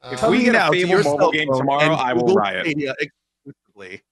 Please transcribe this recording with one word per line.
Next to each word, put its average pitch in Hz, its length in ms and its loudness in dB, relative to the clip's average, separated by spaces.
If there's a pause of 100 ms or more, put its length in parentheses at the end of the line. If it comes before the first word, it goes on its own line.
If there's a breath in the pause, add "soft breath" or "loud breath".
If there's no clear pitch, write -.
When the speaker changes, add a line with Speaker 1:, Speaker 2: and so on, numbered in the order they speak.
Speaker 1:
If 127 200 -8
Speaker 2:
Um, 220 80 2
Speaker 1:
we 247 140 2
get 233 100 2
a 226 40 4
Speaker 3:
Coming - 0 -
now 175 120 0
to 175 60 2
Speaker 1:
Fable 180 120 0
Speaker 3:
your 185 140 4
Speaker 1:
mobile 143 160 0
Speaker 3:
cell 160 120 4
Speaker 1:
game 151 180 -2
Speaker 3:
phone 135 100 0
Speaker 1:
tomorrow, 139 240 0
Speaker 3:
and 156 100 2
Speaker 1:
I 127 200 -2
will 120 80 0
Speaker 3:
Google 120 160 2
Speaker 1:
riot. 95 280 -2
Speaker 3:
Stadia 143 340 -4
exclusively. - 1000 -16 (100)